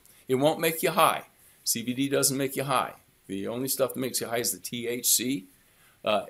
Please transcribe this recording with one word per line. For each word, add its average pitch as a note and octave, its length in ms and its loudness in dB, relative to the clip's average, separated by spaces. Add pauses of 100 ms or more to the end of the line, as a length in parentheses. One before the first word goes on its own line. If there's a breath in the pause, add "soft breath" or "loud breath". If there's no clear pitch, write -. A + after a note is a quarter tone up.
(280 soft breath)
It C3 80 4
won't D3+ 240 4
make E3 240 0
you E3+ 60 2
high. D#3 360 4 (380 soft breath)
C A#2 200 -2
B B2 100 -4
D C3+ 160 0
doesn't C3+ 280 2
make C3+ 180 -2
you C3+ 80 -2
high. C3 300 0 (340)
The G2 200 -6
only B2 200 -4
stuff B2+ 260 0
that B2+ 60 -6
makes B2+ 200 -4
you A2 80 -4
high A#2 100 -2
is A2 140 0
the F#2 80 -10
T A#2 280 -6
H B2 200 -2
C. C3 380 0 (580 soft breath)
Uh, G#2 260 0